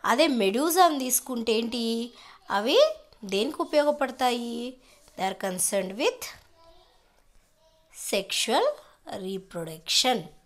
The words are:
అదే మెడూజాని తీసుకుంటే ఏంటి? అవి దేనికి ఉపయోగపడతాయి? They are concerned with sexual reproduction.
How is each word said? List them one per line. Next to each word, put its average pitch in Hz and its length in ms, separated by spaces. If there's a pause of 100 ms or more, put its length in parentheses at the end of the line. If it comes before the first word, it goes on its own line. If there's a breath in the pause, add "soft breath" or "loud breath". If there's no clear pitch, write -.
అదే 247 220
మెడూజాని 294 720
తీసుకుంటే 247 540
ఏంటి? 233 600 (380 loud breath)
అవి 269 320 (420)
దేనికి 208 380
ఉపయోగపడతాయి? 254 1160 (400 soft breath)
They 190 100
are 190 180
concerned 190 460 (100)
with 480 180 (1900)
sexual 233 540 (600 loud breath)
reproduction. 185 920 (280)